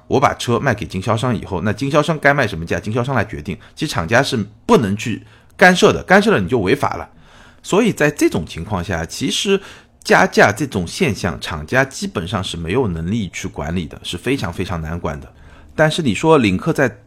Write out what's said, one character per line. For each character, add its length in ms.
我 120
把 140
车 260
卖 140
给 120
经 160
销 140
商 180
以 120
后， 160
那 100
经 180
销 140
商 160
该 140
卖 120
什 140
么 60
价， 140
经 120
销 100
商 140
来 80
决 180
定。 160
其 120
实 60
厂 140
家 160
是 160
不 120
能 200
去 260
干 180
涉 200
的， 100
干 180
涉 100
了 100
你 80
就 100
违 160
法 220
了。 100
所 180
以 120
在 180
这 180
种 160
情 200
况 180
下， 220
其 260
实 300
加 240
价 240
这 160
种 180
现 300
象， 240
厂 260
家 200
基 200
本 220
上 160
是 140
没 160
有 160
能 200
力 220
去 160
管 260
理 120
的， 180
是 140
非 180
常 160
非 140
常 160
难 180
管 220
的。 100
但 140
是 120
你 120
说 240
领 200
克 160
在 340